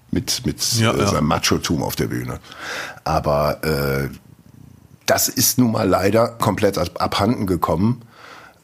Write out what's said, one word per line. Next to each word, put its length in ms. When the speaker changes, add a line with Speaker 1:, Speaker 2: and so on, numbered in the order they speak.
Speaker 1:
mit, 360
mit, 160
Speaker 2:
Ja, 180
Speaker 1:
äh, 60
Speaker 2:
ja. 100
Speaker 1:
seinem 180
Machotum 560
auf 140
der 100
Bühne. 320
Aber, 600
äh, 440
das 220
ist 300
nun 140
mal 160
leider 400
komplett 500
ab-, 240
abhanden 440
gekommen, 560